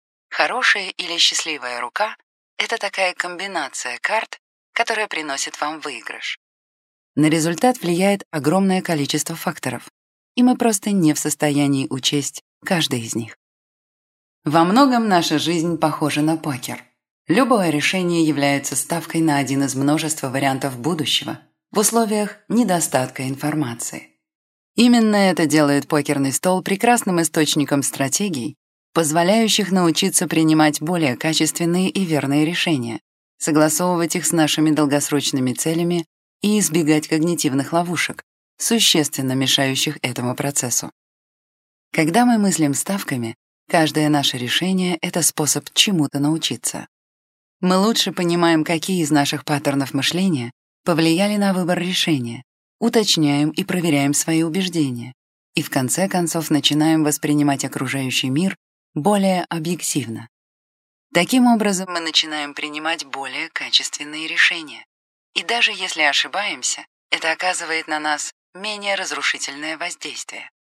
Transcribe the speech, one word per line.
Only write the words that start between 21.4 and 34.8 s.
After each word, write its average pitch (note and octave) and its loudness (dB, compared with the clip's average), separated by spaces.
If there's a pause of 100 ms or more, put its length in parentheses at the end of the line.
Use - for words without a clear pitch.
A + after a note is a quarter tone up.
в F#3+ 0
условиях G#3+ 0 (100)
недостатка D#3+ 0
информации. C3+ -4 (680)
Именно A3+ 6
это F#3 4
делает C#3+ 4
покерный C#3+ 0
стол F#3 0
прекрасным G3 2
источником D3 0
стратегий, C3+ -4 (380)
позволяющих F3+ 2
научиться F3 2
принимать D#3 4
более D#3 -2
качественные E3+ 0
и G3 -2
верные D3 0
решения, B2+ -2 (380)
согласовывать E3 2
их E3+ -4
с - -2
нашими D#3 2
долгосрочными C#3+ 0